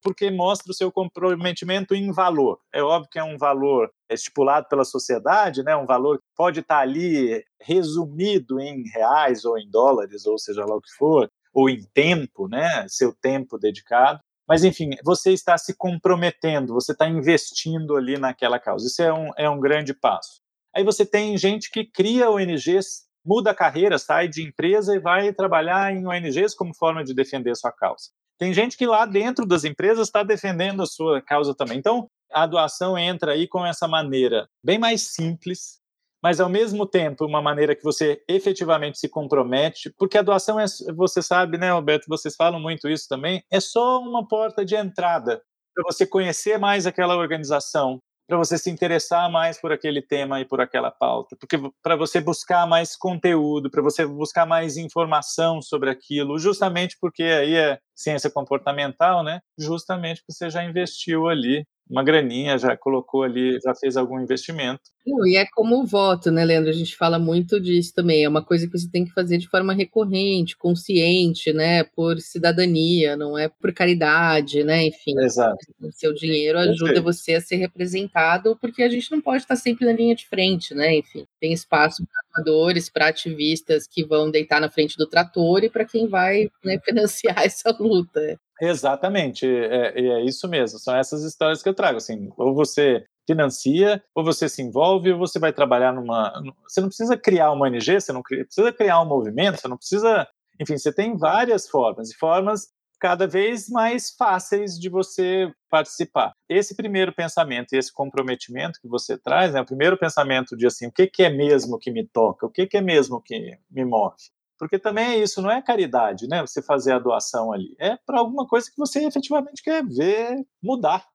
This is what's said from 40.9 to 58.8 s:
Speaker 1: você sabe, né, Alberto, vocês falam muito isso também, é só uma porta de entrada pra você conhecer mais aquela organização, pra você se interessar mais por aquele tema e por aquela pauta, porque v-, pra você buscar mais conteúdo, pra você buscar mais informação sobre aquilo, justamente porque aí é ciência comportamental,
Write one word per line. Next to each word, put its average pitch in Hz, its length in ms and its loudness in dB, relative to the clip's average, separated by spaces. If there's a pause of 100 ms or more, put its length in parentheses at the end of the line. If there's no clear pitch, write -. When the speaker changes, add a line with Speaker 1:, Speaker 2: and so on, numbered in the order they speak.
Speaker 1:
você 185 260 0
sabe, 175 360 0
né, 180 120 0
Alberto, 151 400 0
vocês 151 260 -6
falam 170 240 2
muito 156 300 -6
isso 151 180 -4
também, 151 440 -6
é 190 80 2
só 247 420 0
uma 240 260 -6
porta 220 380 -2
de 185 100 -2
entrada 170 640 -2 (320)
pra 175 120 -4
você 190 200 0
conhecer 190 520 -2
mais 202 300 0
aquela 175 280 0
organização, 147 840 -2 (280)
pra 170 100 0
você 170 200 0
se 185 140 -4
interessar 170 600 0
mais 165 300 0
por 165 100 -4
aquele 147 300 -2
tema 135 400 -4
e 131 40 -6
por 131 140 -4
aquela 123 300 -2
pauta, 123 500 -4
porque - 180 -4
v-, 139 120 -6 (140)
pra 165 120 2
você 160 240 -2
buscar 175 460 0
mais 170 320 0
conteúdo, 156 720 0
pra 147 140 0
você 151 200 0
buscar 151 440 -2
mais 160 300 0
informação 165 840 -2
sobre 135 300 -2
aquilo, 143 480 -4
justamente 180 600 -2
porque 170 220 -4
aí 160 320 2
é 151 240 2 (180)
ciência 147 360 -4
comportamental, 143 920 0